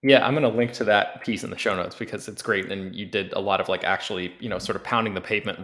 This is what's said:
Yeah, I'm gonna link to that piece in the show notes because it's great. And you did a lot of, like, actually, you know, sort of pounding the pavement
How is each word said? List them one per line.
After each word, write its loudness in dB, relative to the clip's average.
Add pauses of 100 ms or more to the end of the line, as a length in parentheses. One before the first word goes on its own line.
Yeah, 8
I'm 2
gonna 4
link 2
to -4
that 4
piece -4
in -8
the -10
show 0
notes -4
because -8
it's -12
great. 0
And -6
you -8
did -4
a -2
lot 2
of, -2
like, 0
actually, -2
you -8
know, -2
sort -4
of -8
pounding 0
the -2
pavement -2